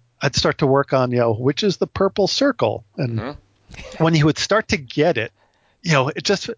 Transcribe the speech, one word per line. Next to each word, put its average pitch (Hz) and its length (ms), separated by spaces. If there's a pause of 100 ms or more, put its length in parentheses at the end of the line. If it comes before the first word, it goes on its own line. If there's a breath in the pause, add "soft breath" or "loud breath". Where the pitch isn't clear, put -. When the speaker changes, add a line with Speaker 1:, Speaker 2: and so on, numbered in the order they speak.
(220)
Speaker 1:
I'd 143 140
start 156 220
to 160 80
work 135 280
on, 127 160
you 123 80
know, 117 160
which 127 280
is 196 140
the 190 100
purple 196 400
circle. 120 580 (120)
And 117 240
Speaker 2:
Mm-hmm. - 840
Speaker 1:
when 165 120
he 151 100
would 151 140
start - 300
to - 100
get 147 400
it, 110 140 (500)
you 170 100
know, 135 160
it - 160
just, 196 320